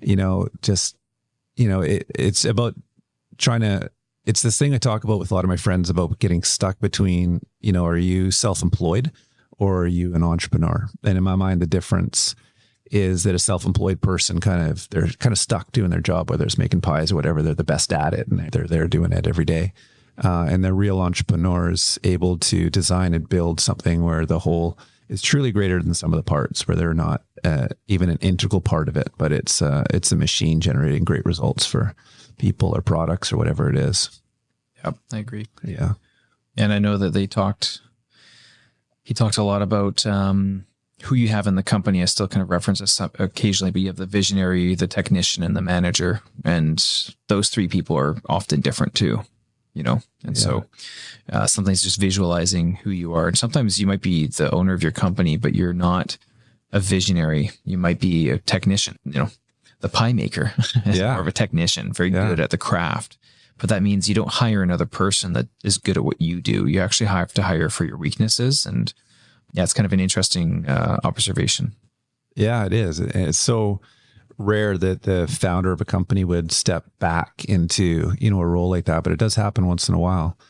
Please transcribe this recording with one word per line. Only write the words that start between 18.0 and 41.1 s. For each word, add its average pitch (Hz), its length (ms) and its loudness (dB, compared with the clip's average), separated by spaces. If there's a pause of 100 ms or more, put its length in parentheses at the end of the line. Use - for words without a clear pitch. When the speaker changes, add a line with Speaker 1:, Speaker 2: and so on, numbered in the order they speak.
Speaker 1:
it - 140 -4
and 85 240 -2
they're - 140 -2
there 82 220 0
doing 85 240 2
it 85 140 0
every 80 180 0
day. 85 280 0 (500)
Uh, 87 280 2
and 92 120 2
the 92 120 2
real 98 260 2
entrepreneur 87 720 0
is - 340 -2
able 90 320 2
to 85 320 0
design 90 460 0
and 80 140 -2
build 85 300 0
something - 460 0
where 82 220 0
the 82 140 0
whole 85 380 -2 (300)
is - 140 -8
truly 139 280 2
greater 95 280 0
than 85 100 -2
the 85 60 0
sum 80 180 -2
of 80 60 2
the 78 40 -4
parts, - 460 -2
where 82 80 0
they're 82 180 0
not, 78 280 -2 (200)
uh, 71 260 0 (200)
even 90 220 2
an 78 100 0
integral 95 400 0
part 78 280 0
of 76 100 -2
it, - 180 -2
but 76 160 0
it's, - 300 0
uh, 69 280 2
it's - 220 0
a 87 40 2
machine 80 440 2
generating 71 440 0
great 82 200 0
results - 400 0
for - 300 -2 (440)
people 95 380 0
or - 60 -2
products 82 500 0
or - 60 0
whatever 73 320 0
it 67 60 2
is. - 440 -2 (640)
Speaker 2:
Yep, - 120 -6 (160)
I 110 60 -6
agree. 107 280 -10 (180)
Speaker 1:
Yeah. - 300 -4 (640)
Speaker 2:
And 104 160 2
I 101 60 0
know 104 200 2
that 95 140 0
they 98 140 0
talked, - 540 -2 (1200)
he - 120 -6
talked 110 240 0
a 107 40 2
lot 101 200 2
about, 101 440 0
um, 98 600 0 (380)
who 135 100 0